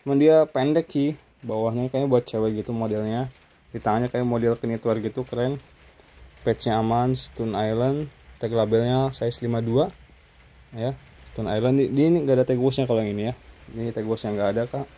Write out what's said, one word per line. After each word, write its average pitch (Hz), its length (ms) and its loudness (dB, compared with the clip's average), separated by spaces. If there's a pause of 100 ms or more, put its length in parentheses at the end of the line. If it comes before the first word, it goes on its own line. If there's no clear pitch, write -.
Cuman 139 140 0
dia 156 320 6
pendek 151 420 0
sih 147 220 0 (320)
bawahnya, 117 480 -2
kayaknya 135 160 0
buat 123 160 4
cewek 110 400 -2
gitu - 80 -6
modelnya. 110 560 -2 (480)
Di 113 80 -8
tangannya 117 240 0
kayak 123 160 -2
model 117 320 0
knitwear 113 480 -2
gitu, 127 240 -6
keren. 127 320 -4 (880)
Patch-nya 113 320 0
aman, 120 400 0
Stone 113 320 -6
Island. 120 560 0 (360)
Tag 113 80 -4
labelnya 117 640 2
size 120 240 -4
lima 117 240 -2
dua. 123 240 2 (880)
Ya, 127 240 -4 (320)
Stone 110 160 -6
Island. 120 320 2
Di, 131 80 2
di 143 240 2
ini 156 160 2
nggak 127 160 4
ada - 80 4
tag 123 80 2
wash-nya 131 240 2
kalau 120 160 2
yang 104 160 -2
ini 107 160 -2
ya. - 20 -10 (380)
Ini 117 240 -6
tag 110 80 -4
wash-nya 110 320 -4
nggak 101 160 2
ada, 117 160 0
Kak. 135 200 -8 (100)